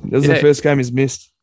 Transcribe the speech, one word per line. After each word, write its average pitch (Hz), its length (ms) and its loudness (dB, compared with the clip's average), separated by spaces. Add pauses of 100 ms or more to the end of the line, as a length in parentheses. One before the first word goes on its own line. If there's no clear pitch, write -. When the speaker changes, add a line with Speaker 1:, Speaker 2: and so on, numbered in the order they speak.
Speaker 1:
It - 60 -8
was 143 160 0
the 160 80 4
Speaker 2:
Yeah. 139 60 0
Speaker 1:
first 143 200 2
game 143 160 0
he's 123 140 -4
missed. 131 400 -4 (120)